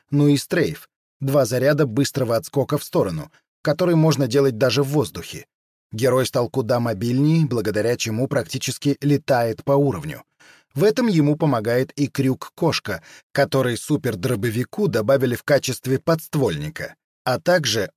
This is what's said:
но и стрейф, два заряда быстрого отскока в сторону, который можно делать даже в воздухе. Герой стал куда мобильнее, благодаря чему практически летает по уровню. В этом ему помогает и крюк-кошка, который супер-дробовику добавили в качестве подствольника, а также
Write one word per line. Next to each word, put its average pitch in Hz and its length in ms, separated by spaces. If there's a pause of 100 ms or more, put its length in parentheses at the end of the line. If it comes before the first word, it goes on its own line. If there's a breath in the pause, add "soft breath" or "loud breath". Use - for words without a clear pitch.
но 147 180
и 143 100
стрейф, - 500 (320)
два 139 260
заряда 135 400
быстрого 120 520
отскока 139 400
в - 60
сторону, 98 480 (300 soft breath)
который 170 340
можно 147 320
делать 135 300
даже 127 260
в 135 60
воздухе. 127 560 (460)
Герой 127 340
стал 123 240
куда 120 300
мобильнее, 123 680
благодаря 110 520
чему 113 300
практически 131 720
летает 127 640
по 139 100
уровню. 92 500 (500 soft breath)
В 151 120
этом 233 220
ему 151 280
помогает 127 600
и 143 100
крюк-кошка, 131 960 (300 loud breath)
который 131 420
супер-дробовику 117 1120
добавили 120 480
в - 80
качестве 131 560
подствольника, 113 960 (300)
а 127 160
также 120 560